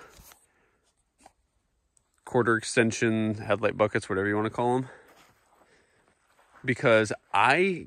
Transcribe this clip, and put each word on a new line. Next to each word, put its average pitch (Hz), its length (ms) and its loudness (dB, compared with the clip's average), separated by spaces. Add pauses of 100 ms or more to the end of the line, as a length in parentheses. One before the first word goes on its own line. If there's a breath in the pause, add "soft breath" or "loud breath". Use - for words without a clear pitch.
(2250 soft breath)
quarter 117 320 2
extension, 110 760 0
headlight 104 420 -2
buckets, 107 320 0
whatever 98 180 -2
you 104 80 0
wanna 107 140 -2
call 123 280 -2
'em. 131 120 -6 (1800 loud breath)
Because 113 480 2 (200)
I 156 540 2